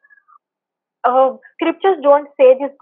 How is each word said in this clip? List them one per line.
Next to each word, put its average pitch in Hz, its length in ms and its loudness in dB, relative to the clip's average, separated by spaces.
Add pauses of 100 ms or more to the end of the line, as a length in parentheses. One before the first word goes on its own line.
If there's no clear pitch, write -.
(1040)
Uh, 254 320 -2 (180)
scriptures 330 480 -4
don't 285 260 0 (100)
say 262 200 4
this, 277 240 -10